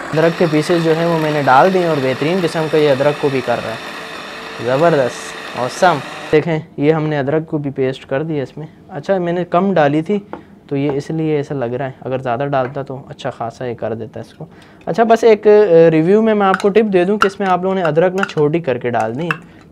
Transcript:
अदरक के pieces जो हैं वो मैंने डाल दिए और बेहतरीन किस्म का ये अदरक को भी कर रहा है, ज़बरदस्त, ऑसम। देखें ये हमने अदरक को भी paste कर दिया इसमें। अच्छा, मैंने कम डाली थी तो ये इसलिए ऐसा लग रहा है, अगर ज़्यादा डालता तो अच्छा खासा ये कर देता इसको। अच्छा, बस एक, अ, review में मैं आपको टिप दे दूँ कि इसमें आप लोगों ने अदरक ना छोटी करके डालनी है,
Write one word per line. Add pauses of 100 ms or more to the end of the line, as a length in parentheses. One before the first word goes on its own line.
अदरक
के
pieces
जो
हैं
वो
मैंने
डाल
दिए
और
बेहतरीन
किस्म
का
ये
अदरक
को
भी
कर
रहा
है, (880)
ज़बरदस्त,
ऑसम। (320)
देखें (180)
ये
हमने
अदरक
को
भी
paste
कर
दिया
इसमें। (220)
अच्छा,
मैंने
कम
डाली
थी (420)
तो
ये
इसलिए
ऐसा
लग
रहा
है,
अगर
ज़्यादा
डालता
तो (140)
अच्छा
खासा
ये
कर
देता
इसको। (400)
अच्छा,
बस
एक,
अ,
review
में
मैं
आपको
टिप
दे
दूँ
कि
इसमें
आप
लोगों
ने
अदरक
ना
छोटी
करके
डालनी
है, (340)